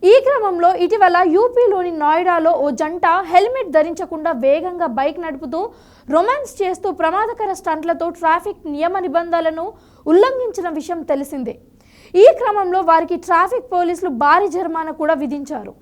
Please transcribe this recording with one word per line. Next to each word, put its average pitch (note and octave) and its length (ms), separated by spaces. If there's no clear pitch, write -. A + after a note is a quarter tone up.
ఈ G4 160
క్రమంలో G4 540
ఇటీవల F4+ 520
యూపీలోని G4 640
నోయిడాలో E4 600
ఓ C#4+ 200
జంట D#4 360
హెల్మెట్ F#4 640
ధరించకుండా D#4+ 600
వేగంగా D#4+ 540
బైక్ C4+ 340
నడుపుతూ, D#4+ 500
రొమాన్స్ G#4+ 520
చేస్తూ, F#4 280
ప్రమాదకర G4+ 640
స్టంట్లతో E4+ 580
ట్రాఫిక్ E4+ 560
నియమ D#4+ 320
నిబంధనలను E4+ 720
ఉల్లంఘించిన G#4+ 600
విషయం E4 340
తెలిసిందే. C#4 560
ఈ F#4+ 120
క్రమంలో G4 420
వారికి E4 360
ట్రాఫిక్ F#4 560
పోలీసులు F4 380
భారీ D4 380
జరిమానా D#4+ 440
కూడా D#4 220
విధించారు. C#4 680